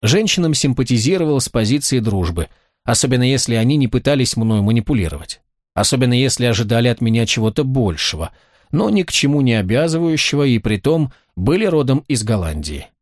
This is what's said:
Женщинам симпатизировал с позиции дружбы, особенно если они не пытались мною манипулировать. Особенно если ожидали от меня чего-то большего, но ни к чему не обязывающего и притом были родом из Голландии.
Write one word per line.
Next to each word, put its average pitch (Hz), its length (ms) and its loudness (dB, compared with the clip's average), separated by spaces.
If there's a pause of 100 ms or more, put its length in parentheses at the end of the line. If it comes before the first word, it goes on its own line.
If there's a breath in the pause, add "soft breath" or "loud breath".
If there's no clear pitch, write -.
Женщинам 170 520 2
симпатизировал 139 880 0
с - 80 -6
позиции 123 500 0
дружбы, 90 480 -2 (380)
особенно 123 380 0
если 127 320 0
они 117 200 2
не 139 120 2
пытались 131 500 0
мною 110 260 2
манипулировать. 104 760 -2 (320)
Особенно 123 400 0
если 127 320 0
ожидали 117 420 0
от 120 140 -2
меня 113 240 2
чего-то 110 380 0
большего, 98 680 -2 (400 soft breath)
но 185 180 0
ни 208 140 2
к - 80 -8
чему 143 300 0
не 123 120 2
обязывающего 147 920 0
и 123 160 2
притом 135 540 0 (220 soft breath)
были 147 300 0
родом 147 420 0
из 117 160 -2
Голландии. 80 640 -4 (140)